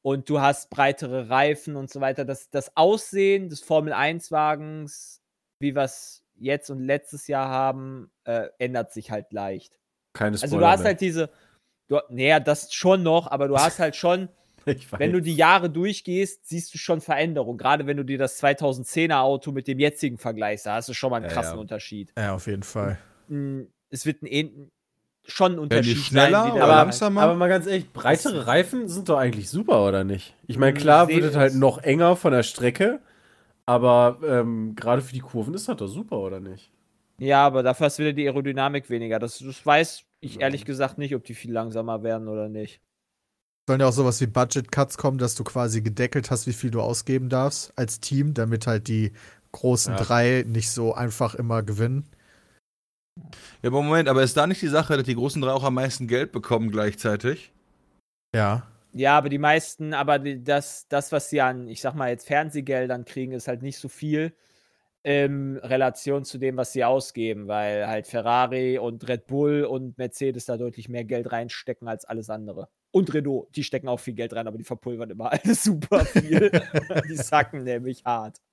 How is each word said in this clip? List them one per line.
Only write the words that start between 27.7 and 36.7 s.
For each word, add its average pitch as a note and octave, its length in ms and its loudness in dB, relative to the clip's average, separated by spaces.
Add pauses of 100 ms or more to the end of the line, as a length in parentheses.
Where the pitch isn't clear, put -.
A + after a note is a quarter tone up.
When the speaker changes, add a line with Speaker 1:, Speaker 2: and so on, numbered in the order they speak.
Speaker 2:
breitere D#3+ 460 2
Speaker 1:
Das A#2+ 80 -4
Speaker 2:
Reifen F#3 420 2
sind F3 200 -6
doch D3+ 100 4
eigentlich A2 320 0
super, B2 360 4
oder G2 180 2
nicht? F#2+ 300 -6 (120)
Ich B2 120 -6
meine, C3+ 180 6
Speaker 1:
Hm, D3 60 -4
Speaker 2:
klar D#3 240 10
Speaker 1:
sehen D#3 100 2
Speaker 2:
wird D3+ 140 4
es C#3 60 -2
halt C3+ 160 6
Speaker 1:
uns C3 80 2
Speaker 2:
noch C3 180 4
enger E3+ 380 4
von E3+ 160 2
der B2 100 4
Strecke, F#3 580 0 (640)
aber, B2 600 6
ähm, A#2 480 0
gerade A#2+ 280 0
für C3 100 -12
die B2+ 80 -8
Kurven B2 340 -6
ist G#3 140 -8
das B3+ 80 -4
doch G#2 120 -6
super, D3 300 -8
oder F#2+ 220 -6
nicht? F#2+ 320 -16 (460)